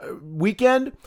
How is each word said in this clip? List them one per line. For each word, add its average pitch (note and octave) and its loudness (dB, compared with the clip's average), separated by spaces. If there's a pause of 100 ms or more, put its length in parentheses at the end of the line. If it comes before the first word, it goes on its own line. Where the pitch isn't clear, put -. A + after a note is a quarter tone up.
(220)
weekend, G#3+ 0 (140)